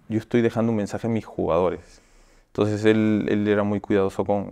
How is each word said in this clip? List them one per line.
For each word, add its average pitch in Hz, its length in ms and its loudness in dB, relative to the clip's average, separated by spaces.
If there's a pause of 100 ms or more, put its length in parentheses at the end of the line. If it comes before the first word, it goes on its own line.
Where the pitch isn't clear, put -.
yo 107 100 -2
estoy 120 220 0
dejando 117 300 0
un 113 60 -2
mensaje 101 300 -6
a - 20 -2
mis 113 160 -4
jugadores. 85 760 -2 (460)
Entonces, 107 380 -2
él, 107 440 4
él 104 180 0
era 104 160 2
muy 101 160 -2
cuidadoso 98 460 0
con, 98 260 -2